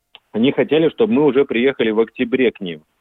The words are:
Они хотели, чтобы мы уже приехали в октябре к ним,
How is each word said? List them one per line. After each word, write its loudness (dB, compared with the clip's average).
Они 2
хотели, 0
чтобы 0
мы 2
уже 2
приехали -2
в 0
октябре -2
к -10
ним, -10